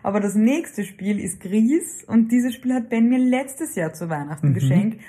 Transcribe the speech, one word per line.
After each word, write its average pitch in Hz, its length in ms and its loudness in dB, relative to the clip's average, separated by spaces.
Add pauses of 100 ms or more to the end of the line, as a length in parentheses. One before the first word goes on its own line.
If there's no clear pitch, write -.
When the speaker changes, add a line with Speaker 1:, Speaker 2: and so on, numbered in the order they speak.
Speaker 1:
aber 202 180 0
das 196 140 -2
nächste 226 500 0
Spiel 202 340 -4
ist - 220 -8
Gris 220 680 0
und 226 240 2
dieses 247 220 2
Spiel 254 200 -4
hat 240 160 -4
Ben 233 200 2
mir 254 100 2
letztes 262 560 -2
Jahr 160 160 -2
zu 170 180 -8
Weihnachten 147 420 -2
Speaker 2:
Mhm. - 20 2
Speaker 1:
geschenkt, 156 560 2